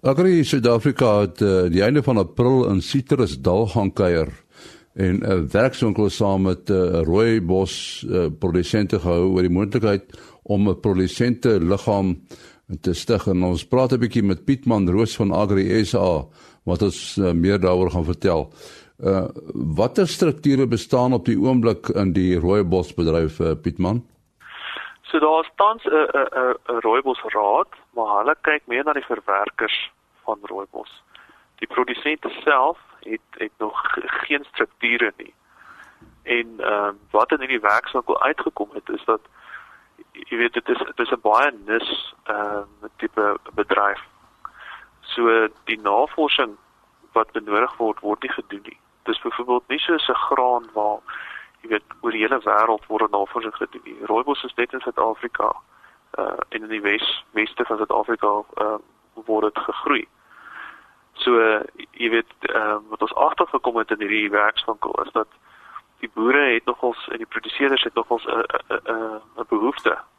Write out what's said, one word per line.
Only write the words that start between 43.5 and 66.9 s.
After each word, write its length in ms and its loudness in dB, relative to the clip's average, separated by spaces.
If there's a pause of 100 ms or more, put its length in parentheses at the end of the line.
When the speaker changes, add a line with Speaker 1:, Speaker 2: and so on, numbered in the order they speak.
Speaker 2:
bedryf. 480 0 (1000)
So 480 2 (160)
die 160 -6
navorsing 760 0 (560)
wat 200 0
benodig 440 -2
word, 240 -2
word 220 -4
nie 100 -8
gedoen 300 -12
nie. 160 -20 (240)
Dis 180 -4
byvoorbeeld 480 -4
nie 100 -4
soos 300 -2
'n 60 0
graan 580 0
waar, 260 -2 (600)
jy 80 -18
weet, 160 -2 (160)
oor 100 -2
die 100 -4
hele 200 0
wêreld 460 2
word 240 0
navorsing 460 -4
gedoen 280 -10
nie. 200 -18
Rooibos 400 -2
is 100 -12
net 180 -4
in 80 -8
Suid-Afrika, 720 -2 (680)
uh, 200 -4 (100)
en 140 -8
in 60 -14
die 120 -6
Wes-, 500 -2
weste 340 -2
van 120 -4
Suid-Afrika, 640 -2 (120)
uh, 240 -4 (360)
word 400 -2
dit 100 -6
gegroei. 440 -4 (1040)
So, 260 2
uh, 220 4 (300)
jy 200 -4
weet, 300 0
ehm, 480 -2
wat 140 -6
ons 120 -6
agtergekom 600 0
het 140 -2
in 80 -2
hierdie 320 -2
werkswinkel 720 -2
is 80 -14
dat 160 -2 (720)
die 160 -12
boere 400 2
het 100 -4
nogals 460 -4